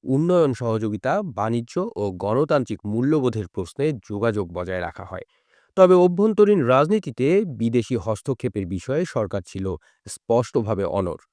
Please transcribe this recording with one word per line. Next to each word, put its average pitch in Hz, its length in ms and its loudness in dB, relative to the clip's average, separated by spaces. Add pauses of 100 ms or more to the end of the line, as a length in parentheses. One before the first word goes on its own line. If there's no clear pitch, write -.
উন্নয়ন 156 560 2
সহযোগিতা, 110 520 -2 (260)
বাণিজ্য 117 360 -4 (220)
ও 101 80 -4 (180)
গণতান্ত্রিক 127 580 0 (120)
মূল্যবোধের 123 640 0
প্রশ্নে 104 320 -4 (220)
যোগাযোগ 104 380 -2 (100)
বজায় 90 300 -4
রাখা 90 240 -12
হয়। 92 160 -12 (500)
তবে 185 180 8 (100)
অভ্যন্তরীণ 202 560 4 (120)
রাজনীতিতে 147 540 2 (340)
বিদেশি 117 340 0 (100)
হস্তক্ষেপের 110 600 -4
বিষয়ে 127 380 -4 (100)
সরকার 101 360 -4
ছিল 95 160 -6 (480)
স্পষ্টভাবে 113 720 -2 (140)
অনড়। 90 240 -4 (100)